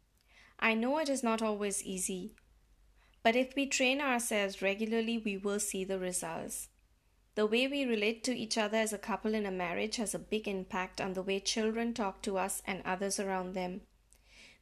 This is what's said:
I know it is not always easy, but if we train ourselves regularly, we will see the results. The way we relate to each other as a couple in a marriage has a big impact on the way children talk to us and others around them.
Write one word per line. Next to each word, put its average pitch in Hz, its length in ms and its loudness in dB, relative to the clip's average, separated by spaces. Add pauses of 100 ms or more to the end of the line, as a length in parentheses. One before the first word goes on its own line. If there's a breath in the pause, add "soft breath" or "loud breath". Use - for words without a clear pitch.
(580 soft breath)
I 220 160 4
know 247 240 2
it 311 100 0
is 269 140 0
not 226 180 2
always 208 420 -2
easy, 185 520 -4 (880 soft breath)
but 226 140 6
if 262 200 0
we 277 100 2
train 269 360 2
ourselves 226 580 0
regularly, 220 580 2
we 208 200 -2
will 202 220 0
see 190 240 -2
the 190 140 0
results. 180 720 -4 (680)
The 214 100 6
way 240 200 4
we 277 180 0
relate 226 400 2
to 247 120 0
each 220 200 -2
other 214 200 2
as 220 160 2
a 202 60 -2
couple 220 360 0
in 214 100 0
a 196 60 -2
marriage 185 460 -2
has 208 180 -2
a 170 60 -4
big 214 260 -4
impact 185 540 -4
on 190 140 -2
the 185 80 -2
way 196 180 0
children 226 520 0
talk 202 300 -4
to 196 160 0
us 190 260 -2
and 190 200 -4
others 196 340 0
around 190 360 -2
them. 185 260 -4 (800 loud breath)